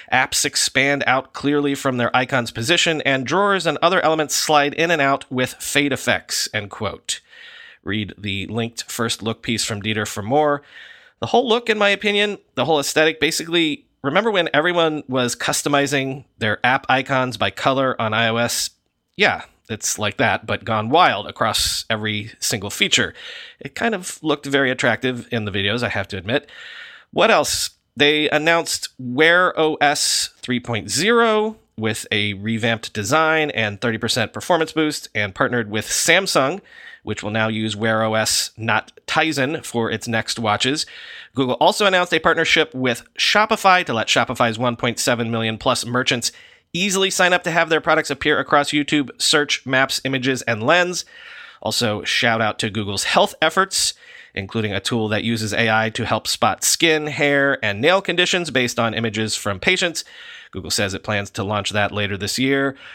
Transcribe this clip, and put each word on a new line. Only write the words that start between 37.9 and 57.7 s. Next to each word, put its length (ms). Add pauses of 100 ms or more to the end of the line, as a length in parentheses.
O 120
S, 440
not 340 (140)
Tizen, 580
for 260
its 160
next 320
watches. 460 (500)
Google 200
also 320
announced 260
a 60
partnership 560
with 280 (120)
Shopify 720
to 80
let 140
Shopify's 500
one 180
point 220
seven 320
million 260
plus 300
merchants 460 (440)
easily 320
sign 240
up 120
to 80
have 160
their 120
products 300
appear 300
across 300
YouTube, 380 (140)
Search, 420
Maps, 400
Images, 380
and 180
Lens. 440 (580)
Also, 400
shout 380
out 180
to 100
Google's 360
health 360
efforts, 540 (400)
including 380
a 80
tool 280
that 140
uses 320
A 160
I 200
to 140
help 220
spot 380
skin, 420
hair, 580
and 160